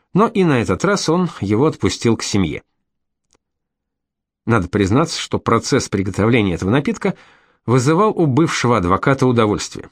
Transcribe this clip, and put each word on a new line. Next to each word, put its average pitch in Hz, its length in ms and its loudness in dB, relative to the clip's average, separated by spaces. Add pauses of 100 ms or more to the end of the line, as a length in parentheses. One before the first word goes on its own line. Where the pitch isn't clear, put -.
(140)
но 208 120 4
и 202 180 0
на 135 180 2
этот 98 240 -2
раз 185 240 0
он 175 180 0 (140)
его 107 240 2
отпустил 113 500 0
к - 60 -8
семье. 82 400 -2 (1800)
Надо 107 220 0
признаться, 104 520 0
что - 180 -6
процесс 113 520 -2
приготовления 101 640 0
этого 92 160 -4
напитка 170 440 -2 (520)
вызывал 160 520 2
у 180 60 2
бывшего 127 540 0
адвоката 101 480 2
удовольствие. 110 640 -2